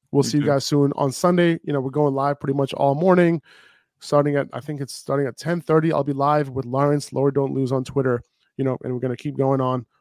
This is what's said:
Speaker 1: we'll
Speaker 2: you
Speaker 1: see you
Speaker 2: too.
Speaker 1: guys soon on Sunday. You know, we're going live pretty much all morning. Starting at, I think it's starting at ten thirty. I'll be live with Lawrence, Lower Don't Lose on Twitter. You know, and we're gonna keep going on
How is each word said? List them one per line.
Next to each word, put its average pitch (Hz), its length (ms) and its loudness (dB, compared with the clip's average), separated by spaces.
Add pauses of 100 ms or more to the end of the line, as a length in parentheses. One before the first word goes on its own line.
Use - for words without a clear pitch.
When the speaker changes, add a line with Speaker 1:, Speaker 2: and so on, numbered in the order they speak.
(120)
Speaker 1:
we'll 139 120 4
Speaker 2:
you 120 60 -6
Speaker 1:
see 147 80 0
you 143 60 2
Speaker 2:
too. - 40 0
Speaker 1:
guys 139 160 0
soon 143 320 2
on 139 160 -2
Sunday. 175 500 2
You - 120 -4
know, 139 60 -2
we're 131 100 -6
going 147 240 0
live 139 260 -2
pretty 139 160 -2
much 135 160 0
all 139 220 2
morning. 175 480 4 (580)
Starting 147 360 2
at, 135 180 -2
I 127 60 -10
think 147 200 -10
it's 135 140 -12
starting 139 320 -4
at 117 100 -8
ten 170 240 -4
thirty. 160 320 2
I'll 143 120 0
be 143 100 -4
live 143 340 0
with 131 160 -6
Lawrence, 139 480 0
Lower 135 180 0
Don't 139 220 -2
Lose 135 180 -2
on 131 140 -2
Twitter. 127 380 -2 (340)
You 135 80 -2
know, 131 180 -2
and 127 120 -6
we're 123 60 -8
gonna 127 140 -4
keep 139 220 -10
going 135 240 2
on 127 240 -2 (160)